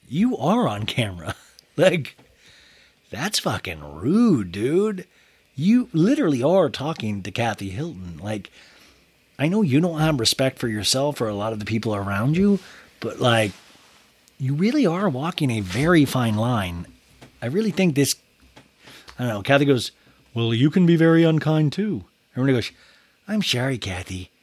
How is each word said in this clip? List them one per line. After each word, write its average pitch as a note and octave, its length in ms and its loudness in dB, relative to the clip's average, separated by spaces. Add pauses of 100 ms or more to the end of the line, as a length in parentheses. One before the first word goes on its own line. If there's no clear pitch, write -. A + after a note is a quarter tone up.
You G#3 300 0
are G3 300 0
on G#2+ 180 -4
camera. G2+ 560 -6
<laughs> - 40 -20 (320)
Like, F3 400 2 (920)
that's F#3+ 300 -6
fucking D#2+ 560 -8
rude, C3+ 560 2
dude. E3+ 560 0 (480)
You G#3+ 380 2
literally E3+ 500 2
are E3 260 4
talking A2 540 -6
to F2+ 80 -10
Kathy G#2+ 380 -4
Hilton. F#2 520 -10
Like, G#2 300 -8 (880)
I C#3+ 80 0
know G3 140 0
you C#3+ 180 4
don't E3 200 0
have D#3 200 2
respect C3 400 0
for B2+ 80 -4
yourself C3 540 -2
or A2+ 80 0
a G#2 40 -4
lot G#2 200 -4
of G#2+ 60 -8
the G#2 60 -8
people A2 300 -2
around G2+ 400 0
you, G3 240 4 (400)
but, A2+ 200 -8
like, A2+ 340 2 (840)
you C3+ 160 -4
really A3+ 320 2
are F#3 220 0
walking D3 440 -2
a A2 100 -2
very C#3 420 2
fine A#2+ 320 0
line. G#2 520 -2 (540)
I - 40 -10
really F#3+ 260 -2
think F3+ 240 2
this, C#3 200 2 (1040)
I B2+ 60 -6
don't B2 60 -2
know. G#2 140 -6
Kathy C#3 220 4
goes, C3 260 2 (420)
"Well, A#2 200 -2
you B2 160 4
can F3+ 160 4
be E3+ 120 6
very E3 260 6
unkind D#3 500 2
too." F#3+ 300 -4 (320)
And B2+ 80 -2
Renee C3+ 140 2
goes, A2 140 -4 (560)
"I'm G#3+ 160 -2
sorry, B2+ 340 -2
Kathy. F#2 520 -10 (140)